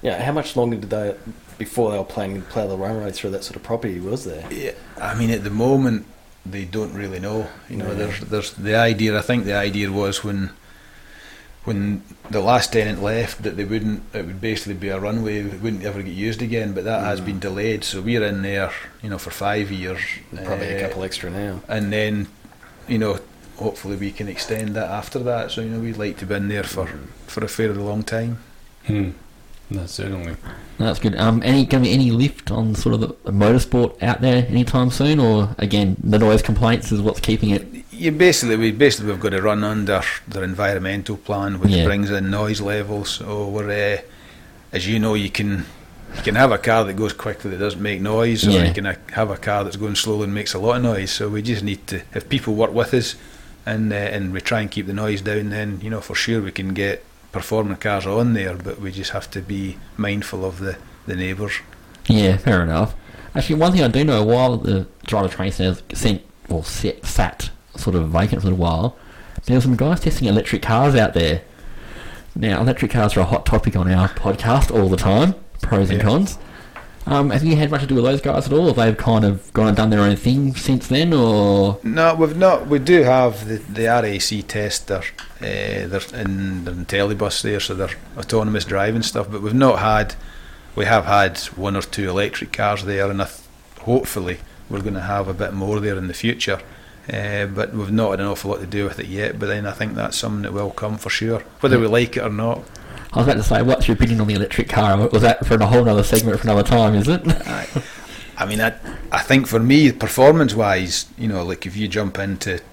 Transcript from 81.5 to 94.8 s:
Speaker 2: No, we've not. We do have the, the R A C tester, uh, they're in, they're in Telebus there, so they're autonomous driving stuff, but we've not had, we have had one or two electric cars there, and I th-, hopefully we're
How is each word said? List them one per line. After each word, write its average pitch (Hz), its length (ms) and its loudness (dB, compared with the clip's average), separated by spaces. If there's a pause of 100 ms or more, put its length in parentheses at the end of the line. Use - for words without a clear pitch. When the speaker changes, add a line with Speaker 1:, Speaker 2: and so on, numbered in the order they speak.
Speaker 2:
No, 160 300 4
we've 160 240 2
not. 185 300 6
We 147 100 4
do 156 260 6
have 123 440 4
the, 110 100 -4
the 107 300 -2
R 117 180 4
A 101 140 -2
C 104 240 -2
tester, 104 540 -4
uh, 90 40 -4 (380)
they're 98 640 -4 (120)
in, 95 520 -6
they're 87 80 -6
in 87 120 -8
Telebus 101 560 -2
there, 104 180 -2
so - 140 -6
they're 92 220 -6 (220)
autonomous 107 480 0
driving 104 360 0
stuff, 107 300 -2
but 104 100 -8
we've 104 140 -4
not 127 240 6
had, 107 340 2 (600)
we 104 100 -2
have 107 200 4
had 98 340 2 (160)
one 98 200 -2
or 95 60 -2
two - 280 -6
electric 98 440 -4
cars 104 300 -2
there, 98 260 -2
and 98 120 -4
I 95 40 -2
th-, - 140 -16 (420)
hopefully 95 560 -2 (320)
we're 101 120 -4